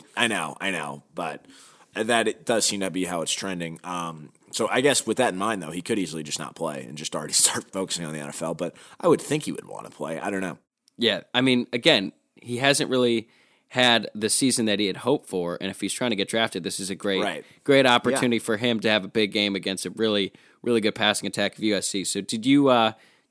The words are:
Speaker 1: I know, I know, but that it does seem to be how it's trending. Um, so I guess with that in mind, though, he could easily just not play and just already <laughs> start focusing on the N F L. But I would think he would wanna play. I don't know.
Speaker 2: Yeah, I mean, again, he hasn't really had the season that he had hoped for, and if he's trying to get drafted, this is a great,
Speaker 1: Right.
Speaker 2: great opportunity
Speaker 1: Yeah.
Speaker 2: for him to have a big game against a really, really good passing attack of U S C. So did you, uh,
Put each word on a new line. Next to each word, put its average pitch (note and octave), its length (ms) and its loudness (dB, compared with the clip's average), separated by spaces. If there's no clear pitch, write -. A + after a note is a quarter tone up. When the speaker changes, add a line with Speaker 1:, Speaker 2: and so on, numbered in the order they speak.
Speaker 1:
I A2+ 120 2
know, E2+ 340 -2
I G2 100 -4
know, D2 320 -6
but D#2+ 320 -8
that A2 340 2
it - 160 -6
does A2+ 220 2
seem G#2 140 -2
to F#2+ 100 -2
be F2 160 -2
how F2 160 -2
it's D#2 100 -2
trending. E2+ 500 -6
Um, E2 500 -10
so A2 160 -2
I A2 120 0
guess C3 260 4
with A2 120 0
that A#2 140 4
in F#2 60 -6
mind, G2+ 240 -2
though, D2+ 80 -10
he F2 100 -6
could A2 180 -2
easily D#2+ 240 -4
just D2+ 160 -6
not D2 180 -10
play D2 300 -6
and C2+ 120 -14
just D#2 160 -10
already D2+ 180 -6
<laughs> - 120 4
start - 280 0
focusing F2+ 320 -4
on D2+ 80 -8
the D#2 80 -8
N C#2+ 80 -10
F C#2+ 140 -8
L. E2 120 -4
But E2+ 200 -6
I - 80 2
would D3 140 6
think D3+ 220 -2
he - 80 -6
would - 140 -10
wanna G1+ 240 -16
play. D#2 300 -8
I - 100 -4
don't G2 120 -2
know. F2 160 -8
Speaker 2:
Yeah, G#2+ 240 2
I A#2+ 80 2
mean, B2+ 320 4
again, A#2+ 400 4
he A#2+ 220 -8
hasn't C#3 320 2
really A#2+ 380 2
had A#2+ 480 4
the A2 120 -2
season B2 380 2
that G#2 140 2
he G#2 80 2
had F#2 80 -4
hoped C#3 320 0
for, F2 320 -4
and F#2+ 100 -4
if - 100 -10
he's G2 120 -4
trying B2 180 -2
to G#2+ 60 0
get G2 120 -2
drafted, A2 360 -2
this F2+ 160 -6
is F#2+ 100 -6
a F#2 60 -6
great, F#2+ 260 -2
Speaker 1:
Right. F2 220 -4
Speaker 2:
great C3+ 240 6
opportunity B2 520 2
Speaker 1:
Yeah. - 40 -4
Speaker 2:
for A2+ 140 -2
him A#2 240 0
to A2 100 2
have G#2+ 140 2
a G2 40 -10
big G#2+ 220 0
game G#2 240 0
against F#2 320 -4
a F2+ 40 -6
really, G#2 420 0
really A#2+ 180 2
good G#2+ 160 0
passing G#2 320 0
attack G2+ 280 -2
of - 60 -8
U G#2 140 2
S F2+ 100 -2
C. G2 180 -4
So - 160 -2
did A2 240 -6
you, C#3 240 6
uh, A2+ 260 4